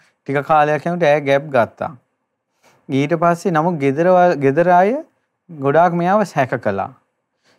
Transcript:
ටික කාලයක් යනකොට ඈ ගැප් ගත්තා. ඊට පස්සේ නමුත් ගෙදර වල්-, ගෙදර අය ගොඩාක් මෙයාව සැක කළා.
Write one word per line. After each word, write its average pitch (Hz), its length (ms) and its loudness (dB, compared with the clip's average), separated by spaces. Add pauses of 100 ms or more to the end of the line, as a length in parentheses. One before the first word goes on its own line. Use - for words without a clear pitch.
(260)
ටික 139 160 -4
කාලයක් 151 440 0
යනකොට 175 160 -4
ඈ 151 180 2
ගැප් 143 280 -2
ගත්තා. - 440 -2 (960)
ඊට 143 260 -2
පස්සේ 170 380 0
නමුත් 160 260 -2
ගෙදර 139 280 0
වල්-, 180 300 4
ගෙදර 143 340 0
අය 196 260 4 (540)
ගොඩාක් 156 420 0
මෙයාව 180 340 0
සැක 135 320 -4
කළා. 101 320 -4 (680)